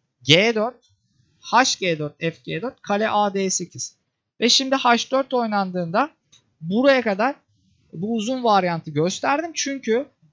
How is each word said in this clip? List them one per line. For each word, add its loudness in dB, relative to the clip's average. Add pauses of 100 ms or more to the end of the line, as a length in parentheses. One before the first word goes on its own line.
(220)
G 4
dört, -4 (480)
H 0
G -2
dört, -8
F -4 (100)
G -8
dört, -10
kale -2
A 0
D -2
sekiz. -8 (440)
Ve 2
şimdi 2
H 0
dört -2
oynandığında -2 (520)
buraya 2
kadar -2 (580)
bu -6
uzun -4
varyantı 2
gösterdim. -2
Çünkü -2 (280)